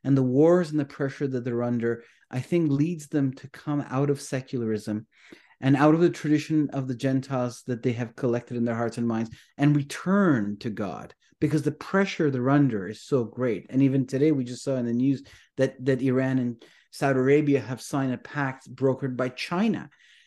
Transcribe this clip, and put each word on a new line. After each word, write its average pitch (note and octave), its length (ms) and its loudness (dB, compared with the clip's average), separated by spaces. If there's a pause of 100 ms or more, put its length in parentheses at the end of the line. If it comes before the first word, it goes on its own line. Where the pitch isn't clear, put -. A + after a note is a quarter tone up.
and C3+ 140 4
the C3+ 60 4
wars D3+ 480 4
and D3+ 80 -2
the C#3+ 60 -2
pressure C#3+ 420 -4
that B2+ 160 -4
they're A#2+ 200 -2
under, A#2 400 -2 (280)
I B2+ 80 -4
think, E3 320 0
leads D3+ 360 -2
them C#3 260 0
to - 160 -18
come D3 400 -6
out C#3 200 0
of C#3 100 0
secularism A2 880 -6 (520)
and C3+ 180 4
out D3+ 160 6
of E3 80 2
the F3 80 6
tradition D3+ 640 0
of C3 160 -4
the B2+ 80 -6
Gentiles C3 720 -2
that B2 160 -4
they B2 100 0
have A2+ 240 -6
collected A#2+ 400 -2
in A#2 80 0
their A#2 100 -2
hearts A#2 220 -2
and A#2 100 -2
minds A2+ 240 -2 (260)
and D3 180 4
return C#3+ 840 0
to B2 100 -8
God, F#2 440 -8 (260)
because D3 240 0
the C#3 80 0
pressure F#3+ 580 -2
they're B2+ 200 0
under B2+ 380 2
is G#2+ 140 -10
so C3 220 0
great. A2 460 -4
And C3 120 0
even C3+ 240 4
today, C#3 280 2
we C3+ 100 0
just A#2+ 200 -10
saw C#3 120 -2
in B2 100 -2
the A#2 80 -2
news B2+ 300 0 (320)
that, C3 180 0 (120)
that C3 160 2
Iran C3 360 0
and A#2+ 260 -4 (280)
Saudi C#3 260 0
Arabia C#3 440 4
have A2+ 200 -8
signed C3+ 320 -4
a A#2+ 40 -4
pact C3+ 560 -8
brokered C3 420 -2
by B2+ 140 -2
China. F#3 600 -2 (380)